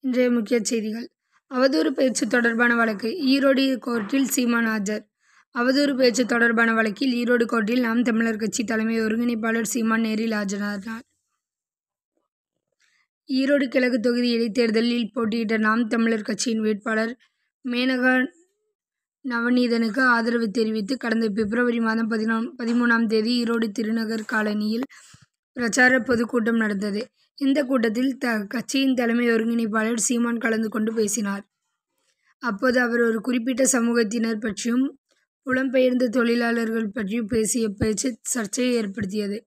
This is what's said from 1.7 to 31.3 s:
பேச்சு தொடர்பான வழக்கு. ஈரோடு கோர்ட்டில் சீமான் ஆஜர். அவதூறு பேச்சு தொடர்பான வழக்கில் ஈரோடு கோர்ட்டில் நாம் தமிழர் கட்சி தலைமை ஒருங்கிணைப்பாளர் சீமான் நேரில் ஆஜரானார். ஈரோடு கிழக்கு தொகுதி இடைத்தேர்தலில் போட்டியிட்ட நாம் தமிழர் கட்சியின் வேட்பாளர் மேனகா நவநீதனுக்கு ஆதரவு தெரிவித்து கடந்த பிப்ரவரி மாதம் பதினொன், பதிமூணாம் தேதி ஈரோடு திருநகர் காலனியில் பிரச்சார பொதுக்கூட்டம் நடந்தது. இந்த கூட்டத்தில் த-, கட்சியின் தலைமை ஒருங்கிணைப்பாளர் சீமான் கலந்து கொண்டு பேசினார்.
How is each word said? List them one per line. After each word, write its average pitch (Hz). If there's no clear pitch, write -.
பேச்சு 262
தொடர்பான 233
வழக்கு. 226
ஈரோடு 269
கோர்ட்டில் 233
சீமான் 233
ஆஜர். 214
அவதூறு 269
பேச்சு 247
தொடர்பான 233
வழக்கில் 220
ஈரோடு 240
கோர்ட்டில் 233
நாம் 233
தமிழர் 226
கட்சி 226
தலைமை 220
ஒருங்கிணைப்பாளர் 226
சீமான் 226
நேரில் 220
ஆஜரானார். 208
ஈரோடு 269
கிழக்கு 254
தொகுதி 240
இடைத்தேர்தலில் 233
போட்டியிட்ட 226
நாம் 220
தமிழர் 226
கட்சியின் 220
வேட்பாளர் 220
மேனகா 254
நவநீதனுக்கு 233
ஆதரவு 233
தெரிவித்து 220
கடந்த 226
பிப்ரவரி 233
மாதம் 226
பதினொன், 226
பதிமூணாம் 233
தேதி 220
ஈரோடு 233
திருநகர் 220
காலனியில் 214
பிரச்சார 254
பொதுக்கூட்டம் 233
நடந்தது. 208
இந்த 277
கூட்டத்தில் 247
த-, 220
கட்சியின் 262
தலைமை 240
ஒருங்கிணைப்பாளர் 226
சீமான் 233
கலந்து 226
கொண்டு 214
பேசினார். 202